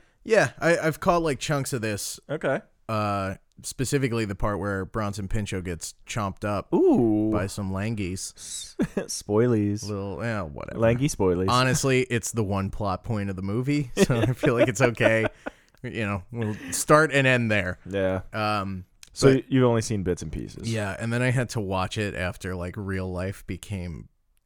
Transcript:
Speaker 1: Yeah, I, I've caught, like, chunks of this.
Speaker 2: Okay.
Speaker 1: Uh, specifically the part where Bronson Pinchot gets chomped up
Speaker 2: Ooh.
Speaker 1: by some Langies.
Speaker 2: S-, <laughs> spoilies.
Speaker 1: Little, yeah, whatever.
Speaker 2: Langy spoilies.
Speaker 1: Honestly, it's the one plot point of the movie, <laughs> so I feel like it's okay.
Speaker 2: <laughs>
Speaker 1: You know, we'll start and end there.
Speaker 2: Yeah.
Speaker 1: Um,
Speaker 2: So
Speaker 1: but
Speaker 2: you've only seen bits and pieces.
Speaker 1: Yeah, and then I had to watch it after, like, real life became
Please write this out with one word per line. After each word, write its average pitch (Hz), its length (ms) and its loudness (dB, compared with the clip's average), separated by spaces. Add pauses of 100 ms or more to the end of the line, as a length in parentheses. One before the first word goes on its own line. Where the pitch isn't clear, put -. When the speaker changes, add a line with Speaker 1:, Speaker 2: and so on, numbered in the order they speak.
(240)
Speaker 1:
Yeah, 196 260 4 (100)
I, 220 180 4
I've 156 220 -2
caught, 175 220 2
like, 147 160 0
chunks 143 340 -2
of 127 80 -2
this. 107 480 -4
Speaker 2:
Okay. 139 320 -2 (280)
Speaker 1:
Uh, 101 460 -2 (300)
specifically 123 600 0
the 101 100 -4
part 104 240 -2
where 98 260 -2
Bronson 101 440 -6
Pinchot 98 360 -2
gets 85 300 -8 (120)
chomped 101 380 -6
up 104 300 -2
Speaker 2:
Ooh. 117 580 4
Speaker 1:
by 98 140 0
some 98 260 -6
Langies. 98 640 -4
Speaker 2:
S-, - 420 -14
<laughs> - 180 -2 (260)
spoilies. 104 680 2
Speaker 1:
Little, 98 340 -6
yeah, 113 200 -4
whatever. 71 380 -10
Speaker 2:
Langy 120 280 4
spoilies. 92 400 2
Speaker 1:
Honestly, 127 540 4
it's 117 300 -2
the 117 120 0
one 95 260 -2
plot 98 340 -4
point 101 260 -4
of 95 60 -6
the 92 60 -8
movie, 127 500 -2
<laughs> - 40 -6
so 185 220 4
I 113 140 2
feel - 220 0
like 120 140 4
it's 107 120 -2
okay. 113 500 2
Speaker 2:
<laughs> - 60 -20 (480)
Speaker 1:
You 107 220 -6
know, 101 240 -4
we'll 110 240 -4 (160)
start 156 420 4
and 135 140 4
end 120 240 4
there. 92 260 0 (140)
Speaker 2:
Yeah. 95 300 0 (120)
Speaker 1:
Um, 101 520 -2 (300)
Speaker 2:
So 135 200 8
Speaker 1:
but - 160 -2
Speaker 2:
you've 131 140 6
only 117 180 4
seen 104 220 -2
bits 87 180 0
and 80 80 -8
pieces. 73 420 -6
Speaker 1:
Yeah, 104 240 -4
and 117 160 -4
then 120 100 0
I 127 80 4
had 123 200 2
to 117 100 -4
watch 95 380 -2
it 104 160 -2
after, 92 400 -6
like, 90 220 -8
real 95 340 -4
life 90 380 -6
became 87 600 -8 (360)